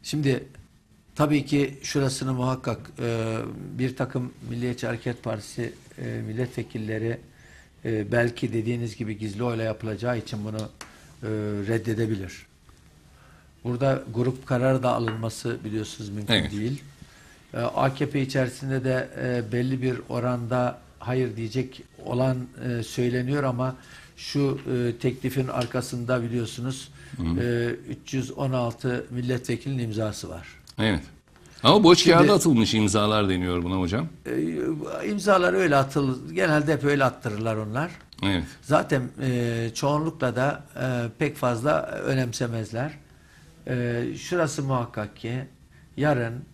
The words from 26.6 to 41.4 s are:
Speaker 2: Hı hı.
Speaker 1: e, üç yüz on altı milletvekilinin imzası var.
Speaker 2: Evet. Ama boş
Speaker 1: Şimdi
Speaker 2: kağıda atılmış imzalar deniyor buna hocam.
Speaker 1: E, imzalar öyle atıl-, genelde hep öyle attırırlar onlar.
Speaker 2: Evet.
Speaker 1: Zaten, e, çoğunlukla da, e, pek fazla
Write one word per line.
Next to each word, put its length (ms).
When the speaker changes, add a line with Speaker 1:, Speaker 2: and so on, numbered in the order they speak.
Speaker 2:
Hı 60
hı. 200
Speaker 1:
e, 280
üç 440
yüz 160
on 220
altı 580
milletvekilinin 720
imzası 460
var. 180
Speaker 2:
Evet. 240
Ama 220
boş 140
Speaker 1:
Şimdi 180
Speaker 2:
kağıda 160
atılmış 420
imzalar 540
deniyor 340
buna 180
hocam. 280
Speaker 1:
E, 840
imzalar 460
öyle 220
atıl-, 560
genelde 400
hep 120
öyle 200
attırırlar 520
onlar. 340
Speaker 2:
Evet. 220
Speaker 1:
Zaten, 400
e, 520
çoğunlukla 640
da, 280
e, 280
pek 180
fazla 460